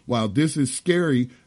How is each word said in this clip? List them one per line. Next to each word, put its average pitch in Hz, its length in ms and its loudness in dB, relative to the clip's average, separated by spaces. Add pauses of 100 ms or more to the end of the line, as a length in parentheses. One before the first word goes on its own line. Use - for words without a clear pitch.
While 113 220 0
this 147 280 0
is 135 160 0
scary, 160 560 0 (180)